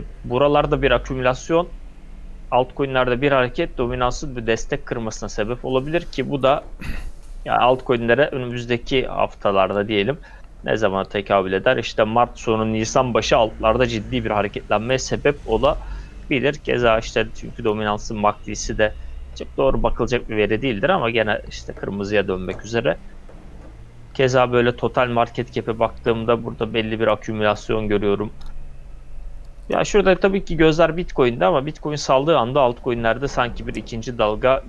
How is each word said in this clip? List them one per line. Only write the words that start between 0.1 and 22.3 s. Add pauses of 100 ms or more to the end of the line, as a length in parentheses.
buralarda
bir
akümülasyon, (840)
altcoin'lerde
bir
hareket
dominansın
bir
destek
kırmasına
sebep
olabilir
ki
bu
da (840)
yani
altcoin'lere
önümüzdeki
haftalarda
diyelim (460)
ne
zaman
tekabül
eder?
İşte
Mart
sonu,
Nisan
başı
altlarda
ciddi
bir
hareketlenmeye
sebep (120)
olabilir.
Keza
işte
çünkü
dominansın
mac (100)
D'si
de (460)
çok
doğru
bakılacak
bir
veri
değildir
ama
gene
işte
kırmızıya
dönmek